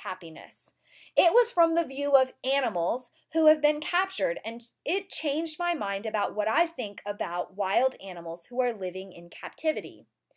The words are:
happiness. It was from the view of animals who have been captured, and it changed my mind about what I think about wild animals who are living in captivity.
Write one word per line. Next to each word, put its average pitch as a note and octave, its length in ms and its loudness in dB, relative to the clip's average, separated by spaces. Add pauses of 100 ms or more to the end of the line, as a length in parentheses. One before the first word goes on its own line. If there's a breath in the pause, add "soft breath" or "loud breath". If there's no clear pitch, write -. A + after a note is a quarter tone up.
happiness. D#3+ 680 -6 (440 soft breath)
It F4 160 6
was A4 200 4
from E4 220 4
the D#4+ 120 2
view C#4 300 0
of C4 180 6 (100)
animals A#3+ 680 0 (220 soft breath)
who D#4+ 140 6
have D#4 140 8
been D4+ 180 4
captured, D4+ 680 -2
and A#3 160 -8 (240)
it F#4+ 240 -2
changed D#4 480 -2
my F4 160 -2
mind C#4+ 320 -4
about D4+ 300 -2
what G#3 120 0
I D4 200 4
think G#3 380 -10
about F#3 500 -4
wild G3+ 400 2 (100)
animals E3+ 440 -8
who A#3+ 120 -2
are A#3+ 120 0
living F#3+ 400 -8
in E3+ 160 -16
captivity. E3 760 -6 (320 loud breath)